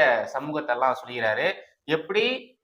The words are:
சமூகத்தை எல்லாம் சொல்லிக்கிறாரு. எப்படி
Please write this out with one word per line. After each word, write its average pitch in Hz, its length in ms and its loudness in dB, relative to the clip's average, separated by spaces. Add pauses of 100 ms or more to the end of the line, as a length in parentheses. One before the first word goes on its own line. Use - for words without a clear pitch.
(260)
சமூகத்தை 147 500 -4
எல்லாம் 127 240 2
சொல்லிக்கிறாரு. 120 480 -2 (380)
எப்படி 190 400 0 (380)